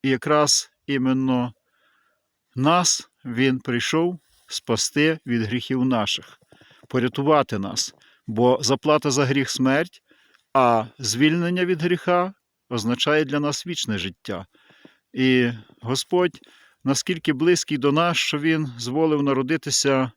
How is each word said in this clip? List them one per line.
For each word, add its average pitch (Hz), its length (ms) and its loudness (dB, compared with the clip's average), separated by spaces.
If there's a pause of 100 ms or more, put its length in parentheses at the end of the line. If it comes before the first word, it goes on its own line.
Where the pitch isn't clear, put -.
І 135 60 0
якраз 147 600 2 (160)
іменно 131 640 0 (1040)
нас 165 520 0 (160)
Він 127 340 0
прийшов 160 600 -2 (300)
спасти 151 800 0
від 117 160 0
гріхів 123 420 -2
наших, 117 540 -2 (500)
порятувати 131 720 0
нас. - 360 -6 (320)
Бо 123 340 4
заплата 151 500 0
за 135 140 2
гріх 135 260 0
смерть, 135 520 -2 (520)
а 117 300 4 (140)
звільнення 160 680 0
від 175 180 -2
гріха 180 500 0 (360)
означає 123 560 0
для 143 160 -4
нас 147 260 -6
вічне 123 320 -6
життя. 92 480 -10 (680)
І 127 380 2 (320)
Господь 170 580 -2 (440)
наскільки 151 480 -2
близький 151 460 0
до 139 140 2
нас, 165 240 2
що - 220 -2
Він 156 300 0 (100)
зволив 143 440 0
народитися 135 960 0